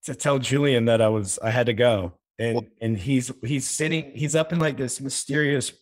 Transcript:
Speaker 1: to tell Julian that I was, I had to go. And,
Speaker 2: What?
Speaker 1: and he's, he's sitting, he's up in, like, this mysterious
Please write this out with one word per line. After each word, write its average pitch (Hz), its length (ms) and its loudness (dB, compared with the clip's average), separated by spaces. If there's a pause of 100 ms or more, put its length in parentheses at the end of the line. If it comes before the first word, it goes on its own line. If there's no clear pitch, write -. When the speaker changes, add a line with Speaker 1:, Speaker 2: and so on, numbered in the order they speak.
Speaker 1:
to 135 100 -10
tell 139 260 0
Julian 127 460 2
that 117 160 4
I 110 60 6
was, 107 320 0
I 110 120 -2
had 120 160 2
to 120 60 2
go. 104 400 2 (240)
And, 113 180 -2
Speaker 2:
What? 117 100 -2 (160)
Speaker 1:
and 113 160 0
he's, 127 340 -2 (140)
he's 131 200 -4
sitting, 156 480 -4
he's 147 220 -4
up 160 160 2
in, 170 80 -2
like, 156 160 0
this 123 240 -6
mysterious 139 720 -2 (100)